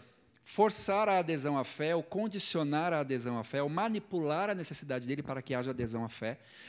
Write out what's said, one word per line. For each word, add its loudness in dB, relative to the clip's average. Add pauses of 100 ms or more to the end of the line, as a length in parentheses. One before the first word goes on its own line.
(440)
forçar 4
a 6
adesão 0
à 2
fé, 0
ou 0
condicionar 0
a 2
adesão -2
à -4
fé, -2
ou 0
manipular 0
a -2
necessidade -2
dele -2
para -6
que -4
haja 0
adesão -2
à -4
fé. -6 (300)